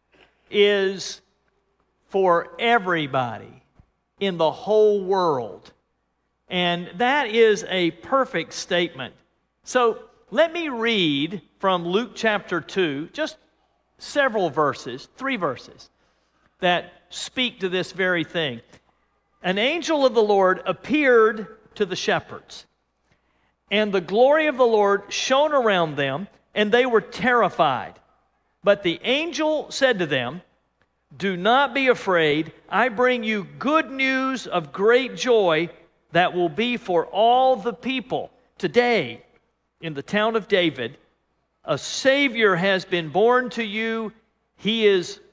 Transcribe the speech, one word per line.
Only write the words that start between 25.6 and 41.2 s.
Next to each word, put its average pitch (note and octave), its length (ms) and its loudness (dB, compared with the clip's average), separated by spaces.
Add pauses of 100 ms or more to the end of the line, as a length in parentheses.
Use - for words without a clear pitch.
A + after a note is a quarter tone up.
them, C#3+ 320 -4 (260)
and G#3 160 0
they B3 160 4
were A3+ 140 2
terrified. F3 1000 0 (640)
But G3+ 220 2
the E3+ 180 -2
angel D4+ 680 -2
said B3+ 280 0
to F3 80 -2
them, C#3 360 -4 (760)
'Do C#4 200 -2
not A#3 380 2
be C4+ 140 0
afraid. D#3+ 640 0 (160)
I A3 200 0
bring B3 360 0
you G#3 240 -4 (100)
good D4+ 320 0
news C4 560 -2
of E3 260 -4
great A3+ 440 2
joy F3 540 2 (420)
that E3+ 220 2
will F3 140 0
be A3+ 280 -4
for F3 300 -2
all B3 500 4
the G#3 180 -6
people. B3 560 -6 (280)
Today, F#3+ 680 0 (560)
in D#3+ 140 -10
the C#3 80 -8
town G#3+ 340 -2
of G3+ 100 -6
David, C#3+ 520 -2 (640)